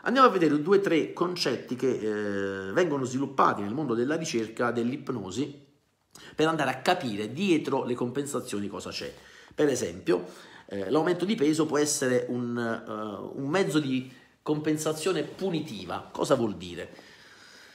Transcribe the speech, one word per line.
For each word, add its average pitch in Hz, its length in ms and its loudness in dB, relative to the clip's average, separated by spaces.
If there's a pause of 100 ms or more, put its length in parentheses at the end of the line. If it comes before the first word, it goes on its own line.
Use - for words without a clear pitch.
andiamo 247 260 6
a 202 40 6
vedere 156 280 4
due 180 180 4
o 196 40 4
tre 165 320 2
concetti 170 640 -2
che, 101 920 -2
eh, - 20 -6
vengono 143 320 2
sviluppati 123 580 0
nel 101 140 -4
mondo 139 180 -2
della 123 220 0
ricerca 120 560 -2
dell'ipnosi 120 960 -4 (680)
per 156 140 2
andare 156 240 2
a - 60 -6
capire 113 540 0
dietro 139 520 2
le 117 100 -2
compensazioni 120 760 -4
cosa 92 220 -8
c'è. - 240 -8 (400)
Per 151 140 4
esempio, 123 580 0 (480)
eh, 98 160 -4
l'aumento 165 360 2
di 214 100 2
peso 151 300 4
può 143 120 2
essere 127 520 2
un, 120 280 -2
eh, 107 840 -6
un 139 80 -4
mezzo 160 320 2
di 131 320 -2 (300)
compensazione 156 840 0
punitiva. 117 880 -6
Cosa 143 240 2
vuol 113 200 2
dire? 87 340 -10 (840)